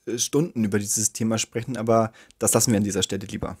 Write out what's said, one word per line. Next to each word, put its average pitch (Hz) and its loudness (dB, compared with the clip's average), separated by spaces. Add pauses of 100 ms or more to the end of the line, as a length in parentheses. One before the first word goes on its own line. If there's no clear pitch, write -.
äh, 117 -4
Stunden 131 0
über 104 2
dieses 107 -2
Thema 113 0
sprechen, 117 -6
aber 113 2 (260)
das 104 2
lassen 117 2
wir 104 4
an 101 2
dieser 92 -2
Stelle 95 -4
lieber. - -8